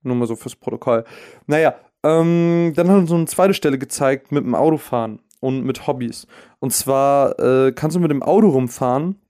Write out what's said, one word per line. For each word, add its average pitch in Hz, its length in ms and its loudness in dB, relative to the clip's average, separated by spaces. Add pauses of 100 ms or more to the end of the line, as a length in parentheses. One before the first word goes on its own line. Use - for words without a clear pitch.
Nur 127 140 -4
mal 120 100 0
so 113 100 -6
fürs - 200 -14
Protokoll. 117 480 -2 (420)
Naja, 151 300 2 (260)
ähm, 170 720 2
dann 175 140 2
hat 196 80 6
uns 170 120 0
so 175 60 2
eine 165 100 0
zweite 190 280 2
Stelle 135 240 -2
gezeigt 135 540 -4
mit 143 120 0
dem 120 100 -2
Autofahren 120 680 -2 (200)
und 131 240 -4
mit 131 220 -6
Hobbys. 127 400 -6 (320)
Und 135 140 -6
zwar, 139 680 0
äh, 131 340 2
kannst 156 240 -4
du 180 40 0
mit 165 100 0
dem 139 120 -2
Auto 196 280 4
rumfahren. 135 680 -2 (140)